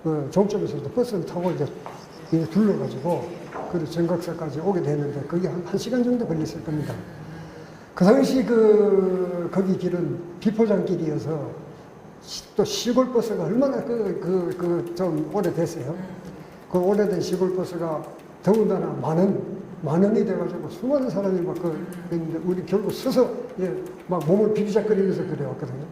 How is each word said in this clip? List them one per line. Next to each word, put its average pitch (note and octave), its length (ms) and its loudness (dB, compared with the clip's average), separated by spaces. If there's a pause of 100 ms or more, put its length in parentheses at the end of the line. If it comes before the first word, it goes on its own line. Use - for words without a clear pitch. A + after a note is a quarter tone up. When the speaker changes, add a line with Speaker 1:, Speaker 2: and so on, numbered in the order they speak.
Speaker 1:
어, D3+ 280 0
종점에서부터 F#3+ 600 0
버스를 G#3 340 0
타고 F3 260 -4
이제, C#3+ 140 0 (640)
이제 D#3+ 180 2
둘러가지고, D#3 800 0 (420)
그리고 D#3+ 180 -2
정각사까지 E3 680 -2
오게 F3 220 0
되는데 C#3+ 460 -2
그게 F3+ 200 0
한, E3 180 -4
한 G3 120 -4
시간 A#3+ 260 0
정도 A#3+ 240 0
걸렸을 D#3+ 360 -4
겁니다. D3+ 300 -4 (1000)
그 - 120 2
당시 C4 380 6
그, F#3+ 1080 4
거기 F#3+ 240 2
길은 E3+ 420 -2 (200)
비포장길이어서 E3 1080 0 (720)
시-, - 220 -14 (120)
또 G#3 100 4
시골 A#3+ 460 2
버스가 G#3 320 0
얼마나 A#3+ 400 2
그, G#3+ 380 -2
그, F3 360 0
그 E3+ 380 -2
좀 D#3 380 0
오래됐어요. E3 580 0
Speaker 2:
음. F#3 140 -8 (680)
Speaker 1:
그 F3+ 80 2
오래된 F#3+ 420 2
시골 F3+ 340 0
버스가 E3 460 -4 (420)
더군다나 F#3 440 4 (140)
만 D#3+ 160 0
원, - 420 2 (220)
만 D#3+ 220 4
원이 G3+ 220 4
돼가지고 F3 440 -4
수많은 B3+ 400 0
사람이 F#3 320 0
막 F3+ 200 -2
그, F3 60 0
Speaker 2:
음. D3+ 200 -4 (240)
Speaker 1:
있는데 D#3+ 340 -2
우리 F3+ 200 0
결국 F#3+ 260 0
서서, A#3+ 380 2 (300)
예, F3+ 140 -2 (340)
막 E3+ 180 -2
몸을 G#3 280 4
비비작거리면서 G3 760 2
그래왔거든요. C3+ 640 -6